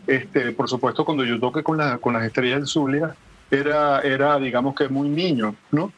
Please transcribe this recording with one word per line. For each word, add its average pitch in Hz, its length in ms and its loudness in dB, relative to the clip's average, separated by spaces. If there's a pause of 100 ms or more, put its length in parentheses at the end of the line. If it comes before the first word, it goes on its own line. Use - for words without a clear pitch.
Este, 127 480 0
por 117 160 -2
supuesto, 123 360 0
cuando 143 200 0
yo 117 140 0
toqué 127 240 0
con 160 160 0
la, 135 200 0
con 120 140 -2
Las 113 120 0
Estrellas 123 340 0
del 143 80 -4
Zulia, 147 480 0 (360)
era, 143 500 2
era, 139 400 2
digamos 131 340 0
que 143 140 0
muy 139 200 -2
niño, 143 460 0 (160)
¿no? 170 280 0